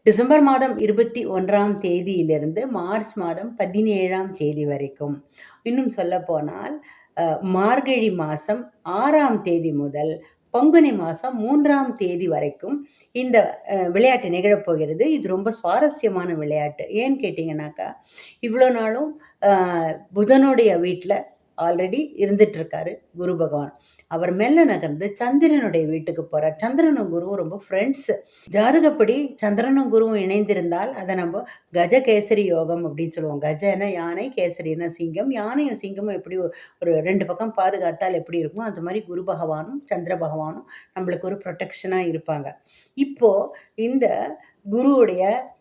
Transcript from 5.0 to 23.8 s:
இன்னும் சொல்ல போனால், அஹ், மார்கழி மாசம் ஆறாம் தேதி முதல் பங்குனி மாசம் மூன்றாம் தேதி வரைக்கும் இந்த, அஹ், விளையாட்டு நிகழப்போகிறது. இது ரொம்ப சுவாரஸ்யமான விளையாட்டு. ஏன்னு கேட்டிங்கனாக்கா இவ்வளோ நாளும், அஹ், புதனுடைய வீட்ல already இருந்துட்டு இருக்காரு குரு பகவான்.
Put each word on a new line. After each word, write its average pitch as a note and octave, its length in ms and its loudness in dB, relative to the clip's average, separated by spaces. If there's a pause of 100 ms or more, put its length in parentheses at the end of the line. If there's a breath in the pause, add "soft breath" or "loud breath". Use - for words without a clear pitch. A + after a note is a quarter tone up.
இன்னும் B3 260 -2
சொல்ல F3+ 320 -2
போனால், E3+ 600 -6 (320 soft breath)
அஹ், D#3+ 260 -2
மார்கழி A3 680 2
மாசம் F3 720 -4
ஆறாம் B3 600 2
தேதி E3+ 300 0
முதல் C#3+ 520 -4 (260 loud breath)
பங்குனி D4+ 420 6
மாசம் G3 460 -4
மூன்றாம் C#4 580 2
தேதி F3+ 320 -4
வரைக்கும் E3 600 -4 (240 loud breath)
இந்த, B3 580 2
அஹ், F#3 220 -2
விளையாட்டு A3+ 380 4
நிகழப்போகிறது. E3+ 720 0
இது D4 260 0
ரொம்ப G3 240 -2
சுவாரஸ்யமான F#3+ 800 0
விளையாட்டு. D3+ 500 -4
ஏன்னு C4+ 400 -2
கேட்டிங்கனாக்கா D#3 720 -8 (480 loud breath)
இவ்வளோ B3 300 4
நாளும், A#3+ 500 -2 (200 loud breath)
அஹ், F3+ 560 2 (180)
புதனுடைய A#3+ 640 6
வீட்ல F3+ 520 -2 (300)
already F#3 560 -2
இருந்துட்டு G3+ 400 2
இருக்காரு D#3+ 380 -6 (220)
குரு F3 200 -2
பகவான். D3 400 -4 (300 soft breath)